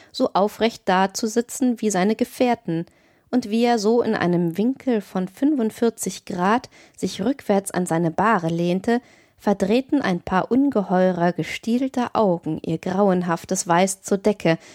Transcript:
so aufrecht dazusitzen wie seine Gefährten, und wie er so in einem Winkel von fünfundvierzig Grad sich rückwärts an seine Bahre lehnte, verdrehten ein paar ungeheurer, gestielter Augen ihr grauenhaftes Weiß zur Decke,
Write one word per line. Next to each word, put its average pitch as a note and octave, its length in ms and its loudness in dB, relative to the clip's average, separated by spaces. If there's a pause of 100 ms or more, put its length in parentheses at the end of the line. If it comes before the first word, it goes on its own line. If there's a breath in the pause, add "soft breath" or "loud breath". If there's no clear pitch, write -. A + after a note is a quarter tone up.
(120 loud breath)
so - 220 -2
aufrecht G#3 500 -2
dazusitzen A3 960 0
wie G#3+ 100 0
seine G3 240 2
Gefährten, A3+ 720 -2 (440 soft breath)
und A3+ 200 -2
wie A3+ 140 2
er A#3+ 140 2
so A3 240 2
in A3 120 0
einem F3 420 0
Winkel A#3+ 440 -2
von F#3 260 -6
fünfundvierzig A#3 1000 -2
Grad F#3+ 420 0 (280 loud breath)
sich - 260 -6
rückwärts G3 500 -2
an F3+ 140 -2
seine E3 260 0
Bahre F3 360 0
lehnte, F3 520 0 (360 soft breath)
verdrehten G#3+ 640 0
ein F#3 200 0
paar - 320 -2
ungeheurer, F#3 800 2
gestielter A#3+ 800 -4
Augen E3+ 520 0
ihr E3 140 -2
grauenhaftes F#3 880 0
Weiß F3+ 360 2
zur G3+ 160 -2
Decke, G3 400 0 (160 loud breath)